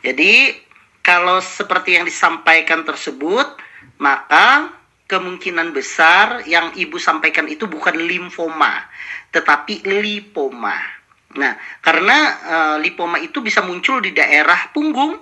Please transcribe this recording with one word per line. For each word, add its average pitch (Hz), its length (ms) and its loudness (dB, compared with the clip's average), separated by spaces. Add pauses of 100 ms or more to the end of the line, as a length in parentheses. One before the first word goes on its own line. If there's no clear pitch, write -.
Jadi, 202 480 4 (480)
kalau 180 400 2
seperti 185 560 -2
yang 170 80 2
disampaikan 165 800 2
tersebut, 156 720 -4 (400)
maka 196 720 4 (400)
kemungkinan 180 640 -4
besar 165 720 2
yang 165 320 0
ibu 170 240 -6
sampaikan 156 480 0
itu 151 160 -6
bukan 160 320 -4
limfoma, 170 880 -4 (480)
tetapi 165 520 -2
lipoma. 151 920 -4 (580)
Nah, 131 220 -2 (240)
karena, 180 360 4 (280)
eh, 160 300 0 (100)
lipoma 170 340 -4
itu 294 220 -6
bisa 208 240 0
muncul 180 340 -2
di 190 140 -4
daerah 151 580 2
punggung 302 500 -2